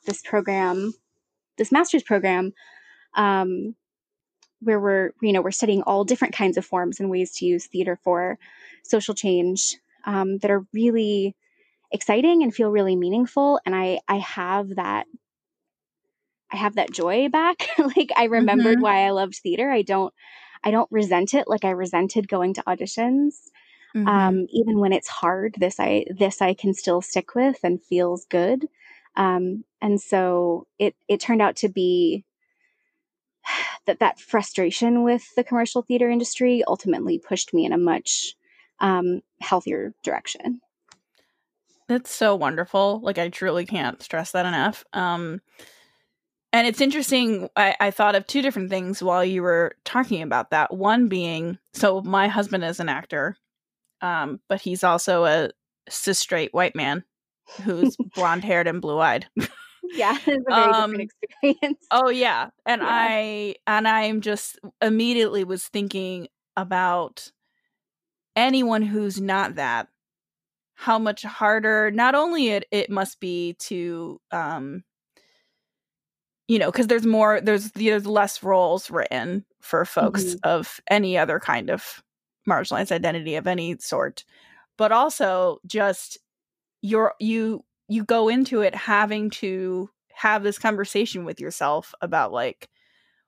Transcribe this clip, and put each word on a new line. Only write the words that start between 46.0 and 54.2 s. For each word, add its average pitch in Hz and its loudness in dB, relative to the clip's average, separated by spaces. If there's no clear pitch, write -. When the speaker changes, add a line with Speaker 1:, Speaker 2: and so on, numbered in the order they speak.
Speaker 2:
and 233 4
it's 233 0
interesting, 254 0
I, 196 4
I 202 2
thought 208 2
of 196 -2
two 277 -2
different 202 -2
things 185 -4
while 180 2
you 185 -2
were 170 2
talking 240 -2
about 123 -2
that. 156 2
One 214 2
being, 170 -4
so 190 2
my 196 2
husband 202 -2
is 170 -6
an 165 -6
actor, 151 -4
um, 160 -4